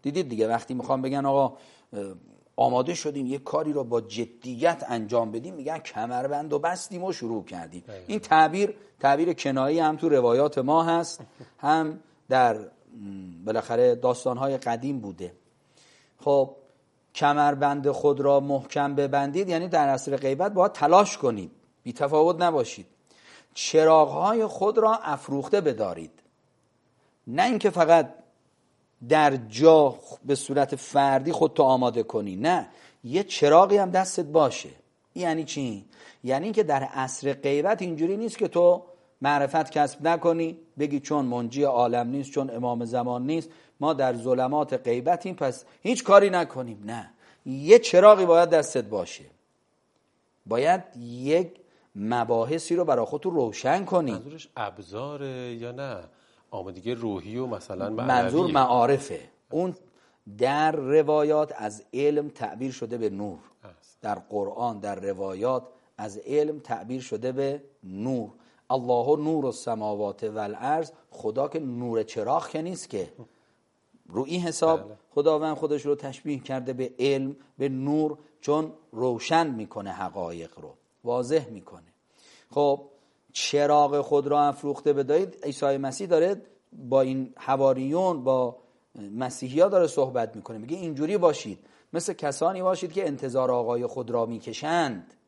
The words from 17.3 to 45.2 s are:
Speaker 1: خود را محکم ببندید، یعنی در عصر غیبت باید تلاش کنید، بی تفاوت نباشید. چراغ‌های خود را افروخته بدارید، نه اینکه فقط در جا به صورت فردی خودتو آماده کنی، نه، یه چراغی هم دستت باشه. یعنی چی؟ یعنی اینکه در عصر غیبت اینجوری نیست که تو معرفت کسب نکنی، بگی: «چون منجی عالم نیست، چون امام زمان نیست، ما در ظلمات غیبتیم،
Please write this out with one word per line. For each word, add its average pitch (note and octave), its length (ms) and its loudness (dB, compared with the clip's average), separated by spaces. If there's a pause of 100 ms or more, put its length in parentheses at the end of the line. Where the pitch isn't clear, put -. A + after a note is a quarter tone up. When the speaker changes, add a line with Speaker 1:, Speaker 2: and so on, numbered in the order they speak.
Speaker 1:
خود C#3 280 2
را C#3 200 6
محکم C#3+ 560 -2
ببندید، C#3+ 540 0
یعنی E3+ 180 -2
در D#3 220 2
عصر C3+ 280 -2
غیبت C#3 360 -2
باید F#3 180 4
تلاش F3+ 460 4
کنید، G#2 340 -4 (320)
بی A#2+ 100 -10
تفاوت D#3 480 2
نباشید. C#3+ 440 -2 (680)
چراغ‌های D#3+ 920 4
خود G#3+ 320 0
را A3 180 4
افروخته C#3+ 680 -2
بدارید، G2+ 500 -4 (1160)
نه C#3+ 160 0
اینکه A3 260 2
فقط E3 440 4 (960)
در D3 260 4
جا C3 600 6 (300)
به C#3 100 2
صورت C#3 400 -2
فردی C#3 560 2
خودتو D#3+ 320 2
آماده B2 400 2
کنی، G#2 320 -6
نه، D3 320 0 (360)
یه D3+ 200 -2
چراغی F#3 540 6
هم F#3 140 2
دستت F#3 340 -2
باشه. D3 440 2 (460)
یعنی E3 280 -2
چی؟ A#2 420 -8 (380)
یعنی C3 200 -2
اینکه G#3+ 200 0
در C#3 200 0
عصر C3+ 500 -6
غیبت D3 480 0
اینجوری F3 360 -4
نیست A3+ 200 -8
که G3+ 100 -2
تو F3 360 4 (380)
معرفت C#3+ 500 0
کسب D3 360 0
نکنی، E3 500 0 (220)
بگی: C#3+ 200 -2
«چون C#3+ 260 -2
منجی A#2+ 380 -2
عالم A#2+ 440 2
نیست، C#3 240 -6
چون C3+ 180 -4
امام A#2+ 360 -4
زمان B2 400 -4
نیست، D#3+ 240 -4 (300)
ما D#3 140 0
در C3 220 0
ظلمات B2+ 580 0
غیبتیم، C3 600 -2